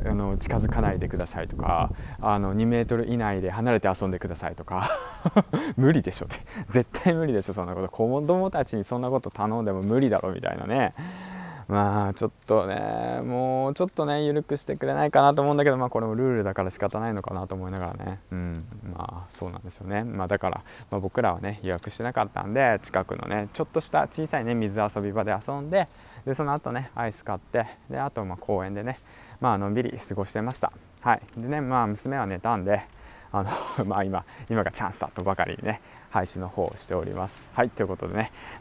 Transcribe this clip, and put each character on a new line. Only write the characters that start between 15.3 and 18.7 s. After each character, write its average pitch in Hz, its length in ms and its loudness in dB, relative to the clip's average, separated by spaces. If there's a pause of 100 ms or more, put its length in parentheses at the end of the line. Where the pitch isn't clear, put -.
と 147 80 4
思 143 80 4
う 147 40 4
ん 143 40 4
だ 143 60 6
け 147 60 6
ど、 131 60 4
ま 127 100 0
あ、 123 40 -4
こ 120 100 0
れ 113 60 0
も 110 80 0
ル 120 100 2
ー 127 140 4
ル 104 60 2
だ 95 100 0
か 101 80 0
ら 95 80 -2
仕 - 80 -10
方 101 200 -2
な 113 120 -2
い - 20 -2
の 101 80 -2
か 98 140 -6
な 95 120 -4
と 95 80 -6
思 92 140 -4
い - 20 -6
な 95 80 -4
が 90 200 -4
ら 95 80 -8
ね。 95 140 -6 (120)
う - 20 -4
ん。 85 300 -4 (320)